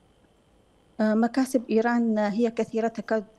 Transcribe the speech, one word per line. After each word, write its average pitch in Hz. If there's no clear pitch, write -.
آه، 214
مكاسب 233
إيران 226
هي 214
كثيرة، 226
تكاد 220